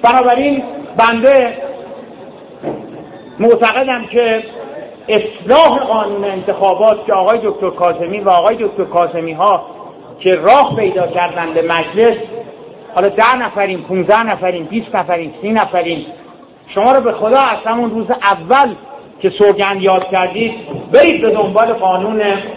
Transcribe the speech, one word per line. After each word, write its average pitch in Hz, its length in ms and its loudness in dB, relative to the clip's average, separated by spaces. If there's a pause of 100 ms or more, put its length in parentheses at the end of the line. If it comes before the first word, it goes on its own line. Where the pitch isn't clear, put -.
بنابراین 254 600 2 (340)
بنده 233 600 4 (1800)
معتقدم 233 680 2
که 226 380 0 (680)
اصلاح 240 720 2
قانون 202 460 -2
انتخابات 196 840 0
که 220 60 0
آقای 196 300 2
دکتر 196 280 -2
کاظمی 175 500 -2
و 202 100 0
آقای 185 260 4
دکتر 202 280 -4
کاظمی 170 480 -2
ها 180 340 0 (540)
که 185 140 4
راه 214 420 4
پیدا 185 300 0
کردن 170 480 -4
به 165 80 2
مجلس، 170 540 0 (800)
حالا 202 140 2
ده 220 280 2
نفریم، 196 520 -4
پونزده 190 340 2
نفریم، 180 420 -4
بیست 214 300 -6
نفریم، 170 480 -4
سی 208 100 -4
نفریم، 175 540 -2 (680)
شما 226 180 4
رو 269 80 4
به 233 120 0
خدا 226 240 0
از 254 300 2
همون 233 240 -2
روز 220 160 -6 (160)
اول 202 520 2 (480)
که 190 80 2
سوگند 196 520 2
یاد 190 280 2
کردید 196 440 -2 (380)
برید 294 300 6
به 220 80 2
دنبال 208 420 2
قانون 196 500 0 (340)